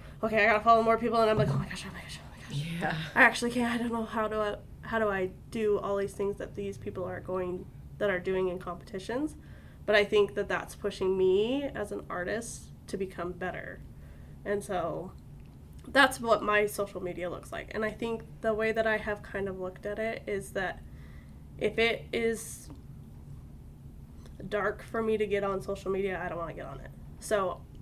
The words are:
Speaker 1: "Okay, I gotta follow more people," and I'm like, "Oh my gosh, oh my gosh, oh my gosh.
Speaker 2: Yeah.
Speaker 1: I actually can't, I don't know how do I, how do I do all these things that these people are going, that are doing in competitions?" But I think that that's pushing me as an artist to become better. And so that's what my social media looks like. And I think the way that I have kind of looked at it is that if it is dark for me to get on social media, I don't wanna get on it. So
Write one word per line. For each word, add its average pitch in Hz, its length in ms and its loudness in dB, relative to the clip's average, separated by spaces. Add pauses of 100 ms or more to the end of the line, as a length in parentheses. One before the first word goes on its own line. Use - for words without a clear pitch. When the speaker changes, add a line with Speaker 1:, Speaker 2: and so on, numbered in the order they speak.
(220)
Speaker 1:
"Okay, 214 220 6
I 220 60 8
gotta 214 140 4
follow 226 180 10
more 226 160 6
people," 226 220 4
and 220 100 8
I'm 214 80 6
like, 208 120 6
"Oh - 80 2
my - 80 0
gosh, - 220 -8
oh 180 40 -10
my - 80 -10
gosh, - 200 -12
oh - 100 -16
my - 260 -10
gosh. 147 100 -2 (140)
Speaker 2:
Yeah. 165 140 0 (200)
Speaker 1:
I 240 80 10
actually 240 300 8
can't, 240 200 2
I 240 60 0
don't 233 140 0
know 226 120 0
how 220 220 0
do 214 140 0
I, 208 160 0 (240)
how - 180 -2
do 214 100 4
I 190 220 2 (200)
do 208 280 2
all 202 180 0
these 202 180 -2
things 202 240 -2
that - 180 -8
these 196 220 -4
people 190 260 -6
are 185 160 -6
going, 180 460 -4 (320)
that 208 120 4
are 185 80 2
doing 185 300 2
in 180 100 -2
competitions?" 208 800 -4 (500)
But 208 80 6
I 208 100 8
think 208 300 4
that 202 140 -2
that's - 260 -2
pushing 190 420 0
me 208 480 4
as 208 280 -4
an 202 180 -6
artist 202 540 -4 (240)
to - 80 -4
become 180 360 -4
better. - 480 -6 (640)
And 202 200 0
so 170 480 -2 (760)
that's 269 320 8
what 226 220 4
my 208 240 4
social 202 360 -2
media 175 280 -4
looks - 220 -10
like. - 220 -6
And 214 100 0
I 214 60 0
think 226 320 -4 (180)
the 220 140 2
way 220 180 2
that 220 140 2
I 214 100 4
have 208 260 -4
kind 196 260 -4
of 185 120 -6
looked 185 260 -8
at 208 120 -4
it 220 280 -2
is 196 260 -4
that 185 300 -4 (760)
if 208 200 0
it 226 340 2
is - 580 -2 (1800)
dark 208 340 0
for 226 200 -2
me 220 140 4
to 208 100 2
get 196 180 2
on 196 180 0
social 196 280 -4
media, 190 320 0
I 180 60 -2
don't 165 100 -4
wanna 160 160 -4
get 151 120 -8
on 135 140 -10
it. - 100 -12 (300)
So 190 400 2 (220)